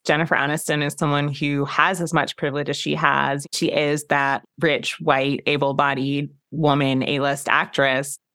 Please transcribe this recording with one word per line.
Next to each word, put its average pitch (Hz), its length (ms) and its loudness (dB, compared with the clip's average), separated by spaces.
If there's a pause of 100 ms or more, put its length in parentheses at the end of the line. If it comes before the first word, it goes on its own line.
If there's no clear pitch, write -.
Jennifer 160 320 2
Aniston 147 480 -2
is 143 120 -4
someone 147 320 0
who 143 360 -2
has 165 360 2
as 165 140 -4
much 143 220 0
privilege 143 320 -4
as 143 80 -4
she 147 180 -4
has, 143 580 0
she - 200 -2
is 147 340 0
that 139 380 0 (160)
rich, 143 400 0
white, 139 460 0
able-bodied 139 840 0 (220)
woman, 139 500 2
A-list 139 460 -2
actress, 139 680 2 (180)